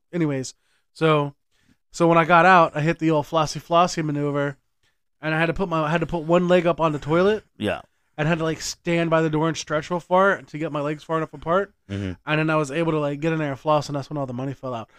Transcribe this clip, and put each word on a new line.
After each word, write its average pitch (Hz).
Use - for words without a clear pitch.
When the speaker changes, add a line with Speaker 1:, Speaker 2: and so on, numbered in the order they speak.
Speaker 1:
anyways. 143
So, 151
so 170
when 165
I 160
got 165
out, 175
I 147
hit 165
the 160
old 147
flossy 156
flossy 170
maneuver, 143
and 156
I 156
had 165
to 160
put 190
my, 160
I 147
had 165
to 156
put 160
one 175
leg 175
up 170
on 160
the 147
toilet. 180
Speaker 2:
Yeah. 98
Speaker 1:
And 151
had 170
to, 160
like, 160
stand 170
by 160
the 160
door 156
and 151
stretch 151
real 175
far 185
to 143
get 151
my 147
legs 147
far 160
enough 156
apart. 170
Speaker 2:
Mm-hmm. 98
Speaker 1:
And 151
then 156
I 160
was 151
able 160
to, 156
like, 143
get 160
in 160
there 151
and 131
floss, 151
and 143
that's 135
when 151
all 139
the 127
money 127
fell 127
out. 113